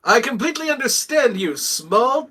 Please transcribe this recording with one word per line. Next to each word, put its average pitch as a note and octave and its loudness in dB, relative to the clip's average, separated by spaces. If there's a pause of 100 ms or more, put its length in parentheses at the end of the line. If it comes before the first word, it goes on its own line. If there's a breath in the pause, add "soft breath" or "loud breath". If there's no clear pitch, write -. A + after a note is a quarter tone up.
I G#3+ 4
completely D4+ -4
understand C4 0
you, D#3+ -2
small, A#3 0